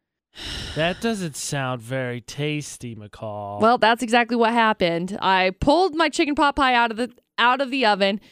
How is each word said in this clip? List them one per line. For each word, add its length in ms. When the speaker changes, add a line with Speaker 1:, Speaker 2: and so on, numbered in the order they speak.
Speaker 1:
That 260
doesn't 340
sound 460
very 400
tasty, 760
McCall. 680
Speaker 2:
Well, 160
that's 240
exactly 360
what 160
happened. 680
I 380
pulled 340
my 160
chicken 260
pot 200
pie 180
out 160
of 80
the, 140
out 240
of 80
the 160
oven, 340